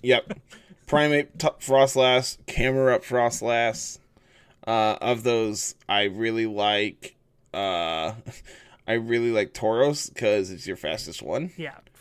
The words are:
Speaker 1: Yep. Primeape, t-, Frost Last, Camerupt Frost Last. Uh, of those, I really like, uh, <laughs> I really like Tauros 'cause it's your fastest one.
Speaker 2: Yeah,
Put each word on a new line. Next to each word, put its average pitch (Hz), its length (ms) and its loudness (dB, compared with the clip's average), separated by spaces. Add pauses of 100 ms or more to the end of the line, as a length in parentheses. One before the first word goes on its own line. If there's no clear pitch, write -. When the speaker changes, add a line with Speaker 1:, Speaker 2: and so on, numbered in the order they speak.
Speaker 1:
Yep. 123 360 2 (480)
Primeape, 147 520 2
t-, 156 100 -2 (100)
Frost 135 380 4
Last, 131 500 2
Camerupt 131 580 2
Frost 120 360 0
Last. 117 600 -2 (680)
Uh, 110 340 2
of 117 220 -2
those, 113 520 0 (140)
I 104 160 2
really 113 420 -2
like, 104 720 -2 (380)
uh, 85 580 -2 (360)
<laughs> - 380 -20
I 110 60 -4
really 117 380 0
like 107 240 -2
Tauros 127 600 0
'cause 104 360 0
it's 92 160 -16
your 92 100 -6
fastest - 460 -8
one. 170 340 -6
Speaker 2:
Yeah, 151 200 -14 (240)